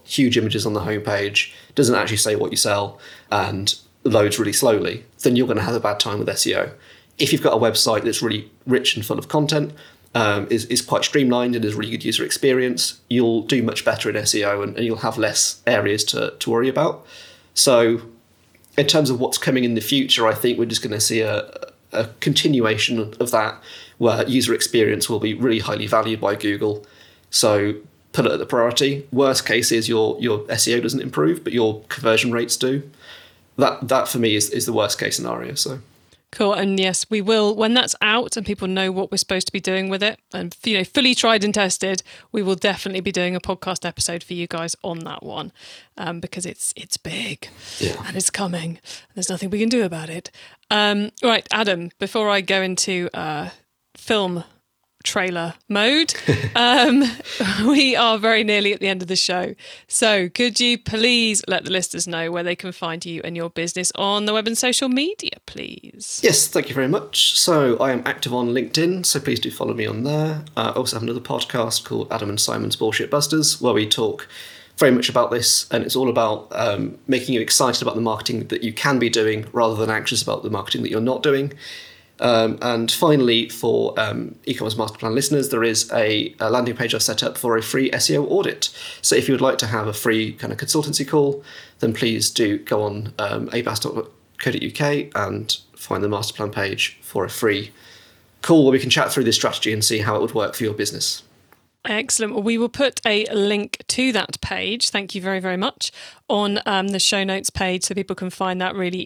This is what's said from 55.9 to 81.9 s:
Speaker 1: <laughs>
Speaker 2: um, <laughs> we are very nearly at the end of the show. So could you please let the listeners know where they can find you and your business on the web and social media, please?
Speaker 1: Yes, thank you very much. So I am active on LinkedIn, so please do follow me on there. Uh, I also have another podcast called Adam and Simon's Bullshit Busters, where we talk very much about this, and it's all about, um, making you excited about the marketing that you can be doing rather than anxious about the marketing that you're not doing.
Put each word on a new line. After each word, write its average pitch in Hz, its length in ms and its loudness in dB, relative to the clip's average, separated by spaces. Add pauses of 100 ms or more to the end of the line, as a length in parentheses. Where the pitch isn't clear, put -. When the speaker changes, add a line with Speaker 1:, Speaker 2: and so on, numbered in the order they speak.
Speaker 1:
<laughs> - 180 -4
Speaker 2:
um, 240 480 6 (340)
<laughs> 202 300 0
we 269 300 6
are 226 220 4
very 220 260 4
nearly 208 280 2
at 196 60 -2
the 196 80 -2
end 185 160 -2
of 175 60 -8
the 185 80 0
show. 180 380 -2 (340)
So 208 400 2
could 240 320 0
you 240 180 2
please 226 720 2
let 185 160 -2
the 170 80 -6
listeners 180 340 -4
know 165 240 -4
where 175 140 -4
they 175 100 -2
can 185 160 -8
find 170 340 -8
you 165 200 -10
and 170 120 -8
your 170 140 -6
business 170 460 -4
on 202 300 0
the 214 60 2
web 214 140 0
and 226 100 -2
social 254 320 0
media, 302 560 -2
please? - 800 -12
Speaker 1:
Yes, - 240 4
thank - 220 -2
you - 80 -10
very 131 100 2
much. - 500 0
So 143 420 4
I 135 120 2
am 123 160 -2
active - 260 -2
on 120 180 0
LinkedIn, 170 540 0
so - 140 0
please 120 220 -2
do 120 100 -2
follow 113 240 -4
me 110 120 -2
on 107 180 -4
there. 151 400 -2 (120)
Uh, 113 160 0
I 113 60 -2
also 120 180 -2
have 113 60 -4
another 117 180 -4
podcast 117 640 -2
called 110 280 -4
Adam 107 160 -4
and 104 120 -4
Simon's 110 360 -2
Bullshit 113 340 -2
Busters, 151 500 2
where 123 140 2
we 107 140 2
talk 107 400 -2 (500)
very 135 140 8
much 123 160 2
about 123 240 2
this, - 400 2
and 117 120 0
it's - 120 -4
all 127 120 2
about, 113 440 0
um, 107 440 -2 (120)
making 131 260 0
you 113 60 0
excited 120 420 2
about 120 140 -2
the 113 40 -2
marketing 110 480 -2
that - 140 -4
you 110 100 -4
can 131 280 2
be 117 100 2
doing 110 420 2
rather 113 220 2
than 110 160 0
anxious 110 320 -2
about - 220 -4
the 107 60 -6
marketing 107 320 -4
that - 80 -4
you're 110 100 0
not 127 240 0
doing. 143 280 2 (680)